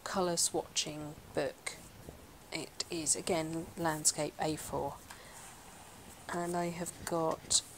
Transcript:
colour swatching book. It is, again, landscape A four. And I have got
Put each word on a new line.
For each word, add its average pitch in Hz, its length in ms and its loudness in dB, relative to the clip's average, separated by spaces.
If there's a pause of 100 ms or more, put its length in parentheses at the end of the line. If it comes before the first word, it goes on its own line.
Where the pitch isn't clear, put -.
colour 180 340 4
swatching 151 760 0 (220)
book. - 380 0 (760)
It - 380 -6
is, 160 260 2
again, 165 520 2 (100)
landscape 156 640 4
A 156 160 2
four. 143 400 -2 (1400)
And 175 240 0
I 175 140 4
have 170 220 -2 (140)
got - 560 4 (160)